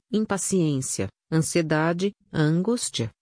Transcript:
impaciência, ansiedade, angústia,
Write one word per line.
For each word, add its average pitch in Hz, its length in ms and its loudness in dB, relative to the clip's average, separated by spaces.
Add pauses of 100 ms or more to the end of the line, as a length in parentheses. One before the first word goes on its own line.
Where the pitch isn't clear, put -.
(120)
impaciência, 170 960 0 (240)
ansiedade, 165 800 0 (200)
angústia, 160 760 0 (120)